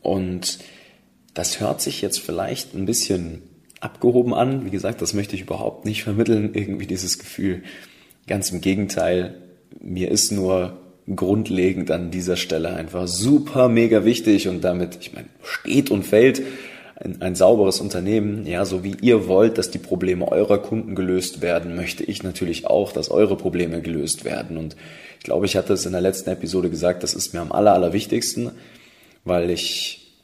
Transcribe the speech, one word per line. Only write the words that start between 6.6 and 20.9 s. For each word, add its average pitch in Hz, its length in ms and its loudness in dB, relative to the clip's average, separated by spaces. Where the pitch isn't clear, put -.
dieses 92 320 -4
Gefühl. 92 440 -4
Ganz 98 240 -4
im 87 120 -6
Gegenteil, 90 760 0
mir 92 300 -6
ist - 220 0
nur 92 460 0
grundlegend 92 800 0
an 85 200 -2
dieser 90 240 -2
Stelle 82 380 -2
einfach 85 340 -6
super 127 600 4
mega 113 340 6
wichtig 107 440 4
und 90 160 -4
damit, 90 360 -2
ich - 140 -18
meine, - 140 -16
steht - 480 0
und 98 140 2
fällt 120 380 6
ein, 90 220 -10
ein 90 140 -2
sauberes 95 440 6
Unternehmen, 101 680 -2
ja, 87 200 -2
so 90 180 -4
wie 98 180 -6
ihr 110 260 4
wollt, 104 300 6
dass - 140 -2
die - 60 -8
Probleme 90 520 -2
eurer 101 280 4
Kunden 110 380 -4